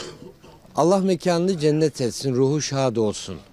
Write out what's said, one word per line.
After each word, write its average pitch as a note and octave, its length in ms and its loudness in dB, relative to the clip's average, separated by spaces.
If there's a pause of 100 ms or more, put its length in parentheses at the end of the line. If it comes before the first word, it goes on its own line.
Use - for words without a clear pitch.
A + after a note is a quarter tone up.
(760)
Allah E3+ 220 4
mekanını F#3 600 0
cennet D3+ 420 2
etsin, B2+ 340 -2
ruhu C3+ 280 2
şad C3 340 -2
olsun. G2+ 400 -2 (160)